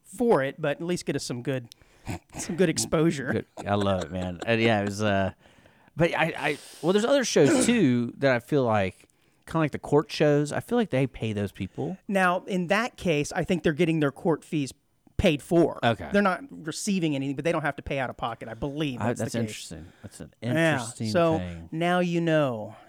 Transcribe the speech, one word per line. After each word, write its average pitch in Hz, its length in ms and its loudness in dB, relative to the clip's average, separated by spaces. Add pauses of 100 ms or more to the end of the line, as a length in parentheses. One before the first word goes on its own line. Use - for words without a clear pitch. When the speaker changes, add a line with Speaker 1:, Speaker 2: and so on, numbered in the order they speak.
Speaker 1:
for 220 380 2
it, 135 180 -4
but 147 120 0
at 143 100 -6
least 175 240 -2
get 147 100 -2
us - 80 -4
some 123 180 -6
good, 127 260 -4 (680)
some - 200 -6
good 175 120 4
exposure. 151 640 0
Speaker 2:
Good. - 140 -2 (200)
I 101 100 0
love 98 280 0
it, 73 80 -10
man. 90 320 -6
And 113 160 0
yeah, 113 220 4
it - 20 -2
was, 101 180 -4
uh, 98 300 2 (640)
but 156 180 2
I, 160 220 0
I, 143 220 -4 (240)
well, 165 100 2
there's 208 140 4
other 277 180 4
shows, 196 400 6
too, 131 540 2
that 139 160 2
I 120 60 0
feel 139 240 2
like, 104 440 0 (380)
kinda - 120 -4
like 156 140 0
the - 60 -6
court - 340 2
shows, 147 400 2
I - 80 -4
feel - 180 -4
like 220 120 0
they 131 160 2
pay 113 260 -4
those 101 180 -2
people. 135 460 -8 (120)
Speaker 1:
Now, 185 380 0
in 180 220 -2
that 214 280 0
case, 147 360 0
I 170 120 -2
think 175 200 -2
they're 170 80 2
getting 160 280 2
their 143 120 2
court - 320 -2
fees 143 280 -4 (460)
paid 151 240 2
for. 170 420 4
Speaker 2:
Okay. 117 280 0
Speaker 1:
They're 202 100 4
not 185 180 2 (100)
receiving 165 640 -4
anything, 135 220 -4
but 143 80 -6
they 165 80 2
don't 156 100 0
have 147 140 -2
to 143 60 -14
pay 139 180 -6
out 123 100 -2
of - 60 -10
pocket, 117 320 -8
I 113 60 -10
believe. 139 460 -4
Speaker 2:
I, 104 60 -2
Speaker 1:
That's 120 120 -2
the 113 60 -2
Speaker 2:
that's 110 100 -8
Speaker 1:
case. 117 60 -2
Speaker 2:
interesting. 90 460 -8 (160)
That's - 180 -16
an 76 120 -16 (100)
Speaker 1:
Yeah, 156 320 0
Speaker 2:
interesting 113 360 -6
Speaker 1:
so 165 280 2
Speaker 2:
thing. 85 340 -10
Speaker 1:
now 175 280 0
you 170 200 0
know. 131 540 0 (140)